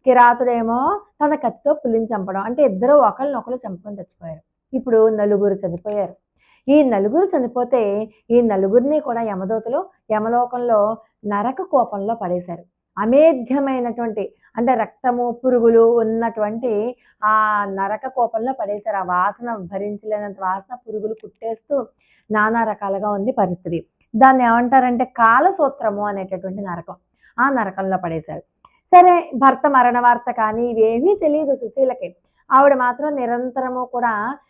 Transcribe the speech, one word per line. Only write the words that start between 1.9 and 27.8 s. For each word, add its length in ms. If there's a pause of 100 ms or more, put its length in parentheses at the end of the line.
చంపడం, 360
అంటే 240
ఇద్దరు 280
ఒకళ్ళనొకళ్ళు 720
చంపుకొని 300
చచ్చిపోయారు. 800
ఇప్పుడు 320
నలుగురు 460
చనిపోయారు. 600 (560)
ఈ 120
నలుగురు 540
చనిపోతే 720 (220)
ఈ 100
నలుగురిని 600
కూడా 200
యమదూతలు 680 (260)
యమలోకంలో 840 (300)
నరక 360
కోపంలో 520
పడేశారు. 500 (340)
అమేధ్యమైనటువంటి, 1400 (220)
అంటే 180
రక్తము, 560 (140)
పురుగులు 540
ఉన్నటువంటి 960 (280)
ఆ 400
నరక 420
కోపంలో 460
పడేశారు. 440
ఆ 60
వాసన 520
భరించలేనంత 840
వాసన, 360 (120)
పురుగులు 260
కుట్టేస్తూ 720 (440)
నానా 340
రకాలుగా 460
ఉంది 220
పరిస్థితి. 540 (300)
దాన్ని 280
ఏమంటారంటే 600
కాలసూత్రము 1040
అనేటటువంటి 560
నరకం, 320 (460)
ఆ 100
నరకంలో 460